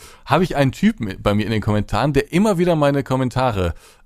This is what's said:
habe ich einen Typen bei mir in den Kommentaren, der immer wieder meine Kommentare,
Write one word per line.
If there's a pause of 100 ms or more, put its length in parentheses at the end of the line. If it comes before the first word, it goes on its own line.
(260)
habe
ich
einen
Typen
bei
mir
in
den
Kommentaren,
der
immer
wieder
meine
Kommentare, (300)